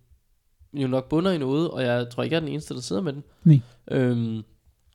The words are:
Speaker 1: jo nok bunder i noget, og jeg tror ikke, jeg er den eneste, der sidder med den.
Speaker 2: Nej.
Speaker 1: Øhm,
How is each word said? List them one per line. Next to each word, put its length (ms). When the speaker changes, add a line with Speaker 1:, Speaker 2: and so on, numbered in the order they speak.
Speaker 1:
jo 140
nok 220
bunder 220
i 80
noget, 320
og 120
jeg 280
tror 120
ikke, 120
jeg 60
er 40
den 80
eneste, 220
der 60
sidder 220
med 100
den. 100
Speaker 2:
Nej. 160
Speaker 1:
Øhm, 520